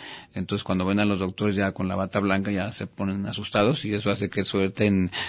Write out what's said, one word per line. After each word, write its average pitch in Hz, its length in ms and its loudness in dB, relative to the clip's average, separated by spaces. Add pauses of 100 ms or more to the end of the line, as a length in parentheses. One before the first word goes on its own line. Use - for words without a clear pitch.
(340)
Entonces, 98 300 -4
cuando 92 200 0
ven 98 140 2
a 104 60 4
los 101 160 2
doctores 98 340 0
ya 98 160 2
con 95 160 -4
la 92 80 -2
bata 95 240 -2
blanca, 98 320 2
ya 101 220 -2
se - 160 -8
ponen 98 380 -4
asustados, 107 580 0
y 104 100 -2
eso 101 160 0
hace 101 180 0
que 101 140 -2
suelten 98 680 2 (160)